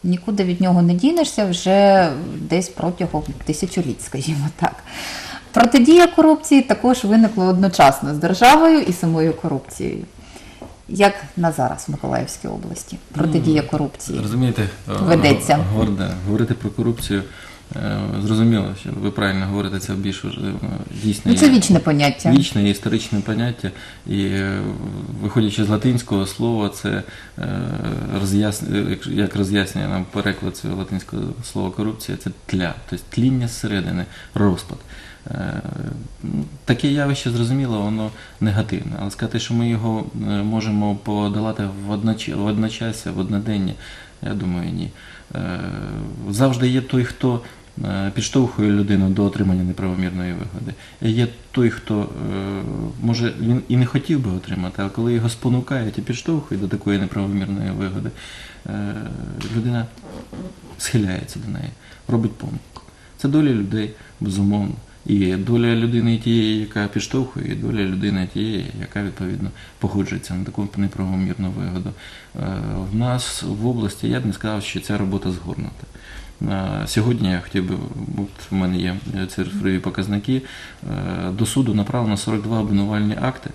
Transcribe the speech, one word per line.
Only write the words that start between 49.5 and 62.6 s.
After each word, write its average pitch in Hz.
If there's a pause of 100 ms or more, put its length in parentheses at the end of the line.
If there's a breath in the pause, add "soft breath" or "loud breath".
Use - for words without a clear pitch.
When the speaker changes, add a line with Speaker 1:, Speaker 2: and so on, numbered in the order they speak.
Speaker 2:
неправомірної 92
вигоди. 87 (280 loud breath)
І 113
є 117 (220)
той, 120
хто, 107
е, - (960)
може, 117
він 120
і 123
не 123
хотів 151
би 110
отримати, 92
але 98
коли 120
його 117
спонукають 123
і 104
підштовхують 123
до 95
такої 101
неправомірної 98
вигоди, 101 (560 loud breath)
е, 101 (640)
людина 117 (920)
схиляється 95
до 101
неї, - (380 soft breath)
робить 110
помилку. - (360 soft breath)